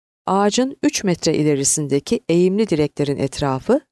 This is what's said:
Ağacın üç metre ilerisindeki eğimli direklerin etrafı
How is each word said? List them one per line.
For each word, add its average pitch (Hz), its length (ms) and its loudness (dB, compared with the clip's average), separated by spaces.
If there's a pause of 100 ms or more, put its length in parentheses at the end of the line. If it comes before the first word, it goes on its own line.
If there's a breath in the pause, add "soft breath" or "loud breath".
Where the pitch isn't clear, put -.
(260)
Ağacın 208 560 0
üç - 220 -2
metre 170 320 0
ilerisindeki 143 920 0
eğimli 185 400 2
direklerin 147 500 -2
etrafı 139 600 -2 (120)